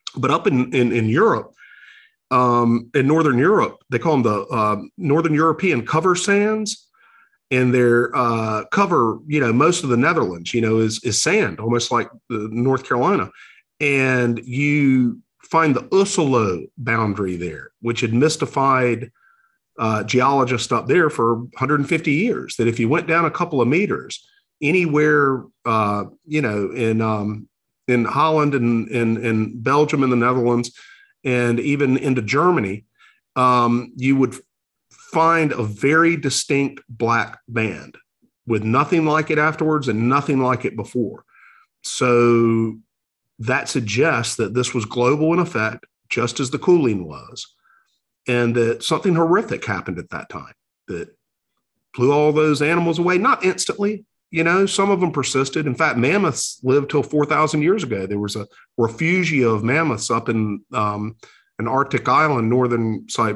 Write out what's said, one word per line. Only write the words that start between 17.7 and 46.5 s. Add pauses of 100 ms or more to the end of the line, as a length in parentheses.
which
had
mystified, (680)
uh,
geologists
up
there
for
a
hundred
and
fifty
years,
that
if
you
went
down
a
couple
of
meters (360)
anywhere, (200)
uh, (220)
you
know,
in,
um, (400)
in
Holland
and
in,
in
Belgium
and
the
Netherlands, (460)
and
even
into
Germany, (500)
um,
you
would (540)
find
a
very
distinct
black
band (500)
with
nothing
like
it
afterwards
and
nothing
like
it
before. (580)
So (640)
that
suggests
that
this
was
global
in
effect, (220)
just
as